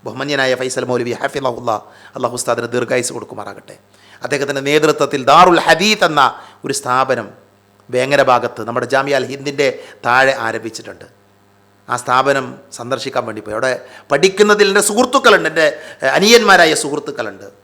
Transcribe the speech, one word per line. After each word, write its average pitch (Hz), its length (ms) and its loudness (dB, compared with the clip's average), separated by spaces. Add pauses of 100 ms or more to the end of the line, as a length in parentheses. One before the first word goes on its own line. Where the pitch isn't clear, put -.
ബഹുമാന്യനായ 135 440 -2 (100)
ഫൈസൽ 127 300 -4
മൗലവി 120 300 -2
ഹഫിളഹുല്ലാ, 123 560 -4 (400)
അല്ലാഹു 123 220 -4
ഉസ്താദിന് 117 360 -4
ദീർഘായുസ് 123 420 -2
കൊടുക്കുമാറാകട്ടെ, 101 600 -16 (480)
അദ്ദേഹത്തിൻ്റെ 135 460 -4
നേതൃത്വത്തിൽ 147 600 0
ദാറുൽ 170 380 8
ഹദീത്ത് 190 400 2
എന്ന 147 140 2 (420)
ഒരു 135 160 -6
സ്ഥാപനം 123 480 -2 (680)
വേങ്ങര 135 260 0 (100)
ഭാഗത്ത് 120 360 -2
നമ്മുടെ 120 280 -4
ജാമിയ 139 240 0
അൽ 123 120 -6
ഹിന്ദിൻ്റെ 135 360 -2 (400)
താഴെ 131 260 4 (140)
ആരംഭിച്ചിട്ടുണ്ട്. 110 580 -10 (840)
ആ 123 160 -2
സ്ഥാപനം 131 420 2 (340)
സന്ദർശിക്കാൻ 123 500 -6
വേണ്ടി 107 160 -12
പോയി. 107 120 -8
അവിടെ 127 140 -2 (400)
പഠിക്കുന്നതിൽ 202 600 4
എൻ്റെ 208 180 2
സുഹൃത്തുക്കളുണ്ട്, 214 600 2
എൻ്റെ, 156 140 2 (380)
ഏഹ്, 135 140 2
അനിയന്മാരായ 196 560 6 (100)
സുഹൃത്തുക്കളുണ്ട്. 120 640 -8 (160)